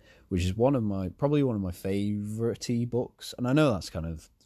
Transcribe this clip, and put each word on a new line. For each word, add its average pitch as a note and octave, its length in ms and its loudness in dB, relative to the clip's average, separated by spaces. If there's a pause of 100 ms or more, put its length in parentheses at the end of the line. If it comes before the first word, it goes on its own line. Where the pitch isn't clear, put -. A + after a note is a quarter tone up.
(300)
which F2+ 140 0
is F#2 120 0
one B2+ 200 4
of A#2 80 2
my, F#2+ 260 0
probably C#3+ 340 0
one B2 120 0
of G2+ 60 -2
my F#2 100 -2
favourite G#2 1200 -2
books. - 480 -6
And B2 100 -2
I C3 60 2
know D3+ 180 6
that's F2 180 -2
kind D#2+ 160 -6
of, E2 240 -8 (160)